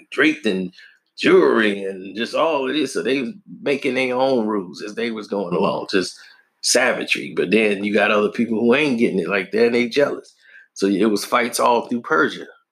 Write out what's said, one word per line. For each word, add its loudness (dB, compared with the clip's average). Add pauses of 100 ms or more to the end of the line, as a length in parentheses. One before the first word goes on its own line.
(100)
draped 0
in -2 (460)
jewelry 4
and -10
just -6
all 0
of -4
this." -2
So -4
they -2
was -6 (320)
making -2
their -2
own 2
rules -4
as -10
they -4
was -10
going -4
along, 0
just -2 (440)
savagery. 0
But -2
then 2
you -2
got 2
other 2
people -2
who 4
ain't 2
getting 2
it -2
like -2
that, 4
and 0
they 0
jealous. -2 (400)
So 0
it 2
was 0
fights -2
all 2
through -4
Persia, -2 (260)